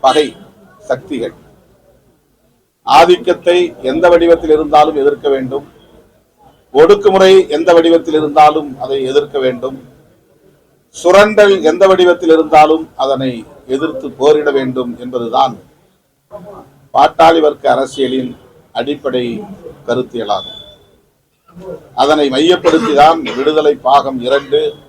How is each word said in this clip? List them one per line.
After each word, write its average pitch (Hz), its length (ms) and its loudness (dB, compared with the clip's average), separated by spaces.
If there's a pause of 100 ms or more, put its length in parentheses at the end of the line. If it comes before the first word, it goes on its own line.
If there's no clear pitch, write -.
பகை 151 220 0 (600)
சக்திகள். 127 460 -8 (1500)
ஆதிக்கத்தை 175 720 2 (340)
எந்த 165 220 -4
வடிவத்தில் 165 420 0
இருந்தாலும் 151 480 0
எதிர்க்க 143 320 -6
வேண்டும், 135 320 -8 (1080)
ஒடுக்குமுறை 190 580 4 (240)
எந்த 170 200 -2
வடிவத்தில் 165 440 2
இருந்தாலும் 151 500 2 (140)
அதை 135 140 -6 (120)
எதிர்க்க 143 340 -4
வேண்டும், 127 320 -6 (1200)
சுரண்டல் 202 580 4 (160)
எந்த 180 200 0
வடிவத்தில் 175 440 2
இருந்தாலும் 156 500 2 (200)
அதனை 135 260 -4 (440)
எதிர்த்து 156 320 -8 (120)
போரிட 151 300 2 (100)
வேண்டும் 127 340 -6 (120)
என்பதுதான் 123 500 -4 (1400)
பாட்டாளி 160 520 2
வர்க்க 143 300 -2
அரசியலின் 131 540 -6 (480)
அடிப்படை 127 480 -6 (600)
கருத்தியலாகும். 120 760 -8 (1400)
அதனை 147 320 0
மையப்படுத்திதான் 160 840 2 (180)
விடுதலை 151 360 0 (140)
பாகம் 135 380 0
இரண்டு 139 340 -2 (280)